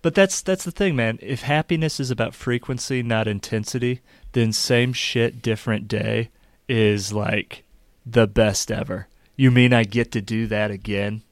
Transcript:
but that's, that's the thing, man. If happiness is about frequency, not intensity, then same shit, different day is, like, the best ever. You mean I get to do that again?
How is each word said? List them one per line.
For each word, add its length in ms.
but 120
that's, 280
that's 220
the 60
thing, 260
man. 240
If 220
happiness 580
is 100
about 240
frequency, 680
not 260
intensity, 720
then 200
same 400
shit, 500
different 460
day 420
is, 440
like, 520
the 200
best 460
ever. 360
You 140
mean 220
I 120
get 280
to 80
do 280
that 220
again? 600